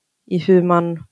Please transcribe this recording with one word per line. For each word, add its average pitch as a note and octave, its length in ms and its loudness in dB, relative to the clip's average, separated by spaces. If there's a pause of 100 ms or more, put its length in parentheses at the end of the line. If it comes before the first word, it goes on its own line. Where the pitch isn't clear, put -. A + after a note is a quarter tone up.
(260)
i F3+ 120 -4
hur F3+ 240 2
man E3+ 500 -2